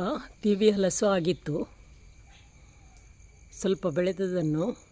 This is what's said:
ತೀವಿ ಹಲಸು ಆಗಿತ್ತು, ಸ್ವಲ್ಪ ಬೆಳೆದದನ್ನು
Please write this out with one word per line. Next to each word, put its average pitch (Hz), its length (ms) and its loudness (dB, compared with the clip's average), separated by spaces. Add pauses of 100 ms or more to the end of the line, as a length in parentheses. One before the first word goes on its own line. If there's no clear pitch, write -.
(440)
ತೀವಿ 208 320 4
ಹಲಸು 190 300 0 (120)
ಆಗಿತ್ತು, 165 380 -2 (2000)
ಸ್ವಲ್ಪ 190 260 0 (120)
ಬೆಳೆದದನ್ನು 180 680 -2 (260)